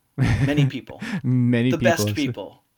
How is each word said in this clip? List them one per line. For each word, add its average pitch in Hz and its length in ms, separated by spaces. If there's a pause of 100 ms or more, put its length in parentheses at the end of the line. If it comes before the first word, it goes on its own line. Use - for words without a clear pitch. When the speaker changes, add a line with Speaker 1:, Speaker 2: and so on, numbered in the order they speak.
(160)
Speaker 1:
Many 139 500
Speaker 2:
<laughs> - 20
Speaker 1:
people. 127 340 (200)
Speaker 2:
Many 123 480
Speaker 1:
The 127 80
Speaker 2:
people 113 140
Speaker 1:
best 104 140
Speaker 2:
are - 20
say- 107 60
Speaker 1:
people. 113 460 (180)